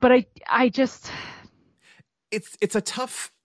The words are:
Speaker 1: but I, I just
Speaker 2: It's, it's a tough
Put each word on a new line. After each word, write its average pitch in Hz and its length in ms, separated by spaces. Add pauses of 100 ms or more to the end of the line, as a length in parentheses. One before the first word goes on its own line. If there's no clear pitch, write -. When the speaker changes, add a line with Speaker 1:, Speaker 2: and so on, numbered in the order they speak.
Speaker 1:
but 254 120
I, 254 140 (220)
I 254 220
just - 400 (1200)
Speaker 2:
It's, - 300
it's 208 160
a 208 40
tough - 520 (120)